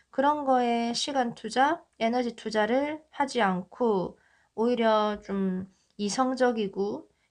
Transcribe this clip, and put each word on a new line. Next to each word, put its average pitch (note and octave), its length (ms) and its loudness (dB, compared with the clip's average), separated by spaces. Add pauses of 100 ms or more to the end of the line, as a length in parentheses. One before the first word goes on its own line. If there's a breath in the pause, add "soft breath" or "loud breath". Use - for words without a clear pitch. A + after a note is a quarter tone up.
(100 soft breath)
그런 D4 340 0
거에 A#3+ 500 2
시간 B3 400 -2
투자, C4+ 480 0 (160)
에너지 A#3 380 0
투자를 B3 760 0
하지 C4+ 320 -2
않고 F#3+ 760 0 (360 soft breath)
오히려 A3 680 2
좀 F#3+ 460 -4 (280 soft breath)
이성적이고 A3+ 1120 -2 (220)